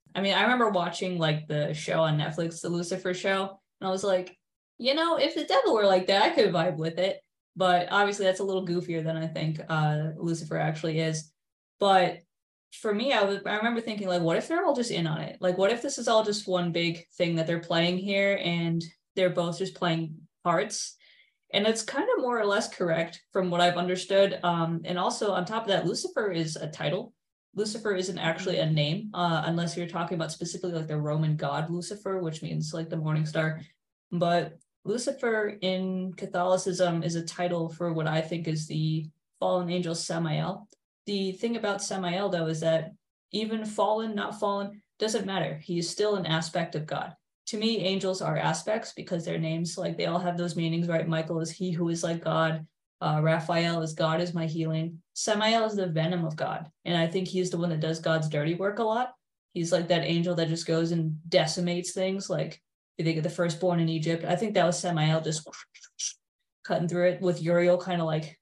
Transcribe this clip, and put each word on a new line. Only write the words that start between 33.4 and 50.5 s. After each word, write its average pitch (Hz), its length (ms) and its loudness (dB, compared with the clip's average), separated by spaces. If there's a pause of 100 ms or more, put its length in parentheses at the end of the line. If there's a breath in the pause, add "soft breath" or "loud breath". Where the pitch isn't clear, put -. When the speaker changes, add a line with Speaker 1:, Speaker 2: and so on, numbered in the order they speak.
Speaker 1:
But 170 460 0 (260)
Lucifer 220 800 -2
in 185 500 -2
Catholicism 180 920 0
is 165 120 -2
a 170 100 -2
title 170 460 -2
for 175 240 -4
what 156 120 0
I 156 140 0
think 165 260 -4
is 156 200 -2
the 156 420 -2 (320)
fallen 185 300 0
angel 175 240 -2
Samael. 165 760 -2 (380)
The 190 260 -2
thing 233 240 -2
about 202 260 -2
Samael, 190 460 -2
though, 170 180 0
is 156 140 -2
that 160 320 2 (400)
even 220 320 -2
fallen, 214 500 0
not 202 240 -4
fallen, 202 440 -2 (160)
doesn't 214 280 0
matter. 165 360 -2
He 170 160 -2
is 170 100 -2
still 208 280 2
an 175 100 -2
aspect 165 480 -2
of 156 120 -4
God. 143 280 -6 (340)
To 220 80 -6
me, 220 220 0
angels 190 420 0
are 156 160 0
aspects 165 560 -2
because 165 320 -6
their 165 140 -4
names, 165 400 -2
like, 170 180 -4
they 170 100 -2
all 170 120 0
have 175 180 -2
those 175 180 -2